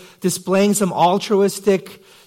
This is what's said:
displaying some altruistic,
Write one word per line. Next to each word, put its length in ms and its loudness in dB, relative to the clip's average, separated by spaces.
displaying 540 0
some 180 -2
altruistic, 1120 0